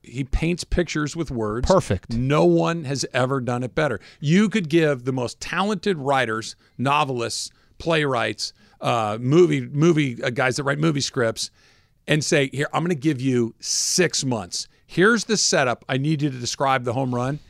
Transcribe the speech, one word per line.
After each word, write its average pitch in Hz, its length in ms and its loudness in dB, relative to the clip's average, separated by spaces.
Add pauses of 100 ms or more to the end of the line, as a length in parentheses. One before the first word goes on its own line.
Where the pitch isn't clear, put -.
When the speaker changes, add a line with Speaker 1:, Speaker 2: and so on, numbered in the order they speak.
Speaker 1:
he 127 220 -10
paints 165 400 -2
pictures 151 520 -2
with 165 140 -6
words. 113 360 -2
Speaker 2:
Perfect. - 460 2
Speaker 1:
No 135 320 2
one 165 400 4
has 135 300 -4
ever 131 260 0
done 120 220 -2
it 127 120 -8
better. 139 260 0 (200)
You 185 300 4
could 180 180 -2
give 147 380 2
the 131 60 -2
most 123 280 -4
talented 196 560 -2
writers, 127 600 0 (200)
novelists, 131 760 -2 (280)
playwrights, 131 720 -2 (300)
uh, 110 360 0
movie, 147 480 4
movie, 143 560 2
uh, 139 60 -2
guys 127 280 0
that 143 80 -6
write 139 140 -2
movie 151 220 0
scripts, 117 500 -2 (560)
and 151 160 2
say, 139 300 0
"Here, 143 220 -4
I'm 139 100 0
gonna 175 100 0
give 147 240 -2
you 123 420 0
six - 680 -2
months. 110 420 -6 (240)
Here's 202 340 4
the 220 100 0
setup. 139 520 0
I 135 100 -2
need 147 220 0
you 147 100 0
to 131 60 -10
describe 131 460 -2
the 123 120 -4
home 127 200 -2
run," 127 240 -2 (120)